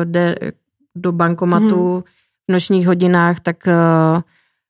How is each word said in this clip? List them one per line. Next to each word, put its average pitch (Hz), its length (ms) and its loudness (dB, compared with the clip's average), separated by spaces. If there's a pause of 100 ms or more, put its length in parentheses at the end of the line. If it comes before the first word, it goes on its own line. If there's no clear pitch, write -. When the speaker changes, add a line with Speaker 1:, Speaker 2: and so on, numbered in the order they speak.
Speaker 1:
jde 170 320 -2 (600)
do 175 160 -6
bankomatu 175 840 0
Speaker 2:
Mhm. 180 80 -6 (480)
Speaker 1:
v - 20 0
nočních 185 360 0
hodinách, 175 520 2
tak, - 280 -6
eh, 165 540 2 (480)